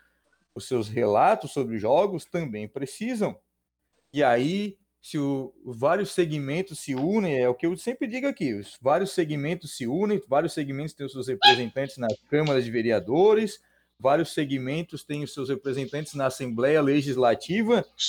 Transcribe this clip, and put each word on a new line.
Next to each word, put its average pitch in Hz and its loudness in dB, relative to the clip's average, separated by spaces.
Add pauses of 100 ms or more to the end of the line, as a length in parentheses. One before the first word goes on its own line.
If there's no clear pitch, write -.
(560)
os - -12
seus 113 -2
relatos 117 2
sobre 117 -4
jogos, 151 2
também 110 -6
precisam. 196 -6 (720)
E 143 2
aí, 156 2 (260)
se - -6
o, 139 -4 (100)
vários 139 0
segmentos 156 -2
se 139 -6
unem, 165 0
é 127 4
o 123 4
que 165 -2
eu 185 -2
sempre 240 -4
digo 247 -6
aqui: 165 -2
os 101 -12
vários 165 2
segmentos 151 -4
se 127 -6
unem, 190 0
vários 151 0
segmentos 143 -6
têm 143 -10
os 135 -8
seus 131 -8
representantes 131 0
nas 117 -2 (140)
câmaras 147 2
de 113 -6
vereadores, 123 2 (360)
vários 151 2
segmentos 139 -4
têm 147 -6
os 135 -10
seus 135 -6
representantes 139 -4
na 139 -2
Assembleia 127 2
Legislativa, 143 2 (240)